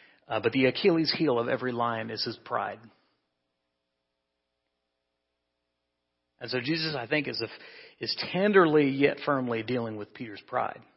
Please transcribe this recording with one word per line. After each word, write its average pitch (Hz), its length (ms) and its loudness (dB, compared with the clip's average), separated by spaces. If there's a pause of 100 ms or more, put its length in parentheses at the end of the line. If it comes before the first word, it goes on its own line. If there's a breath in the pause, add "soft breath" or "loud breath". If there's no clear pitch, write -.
(280 soft breath)
Uh, 110 120 -2
but 113 120 2
the 131 140 4
Achilles 160 500 4
heel 143 220 2
of 120 100 0
every 127 240 -2
lion 117 380 -2
is 110 120 -8
his 113 140 -6
pride. 107 420 -6 (3500)
And 120 120 -12
so 127 100 -2
Jesus, 160 340 -4
I 120 120 -6
think, 147 220 -2
is, 117 140 -8 (560 loud breath)
is - 160 -6 (160)
tenderly 170 600 6
yet 135 340 2
firmly 127 380 0
dealing 117 340 -4
with 104 180 -12
Peter's 107 320 -12
pride. 120 340 -4 (160)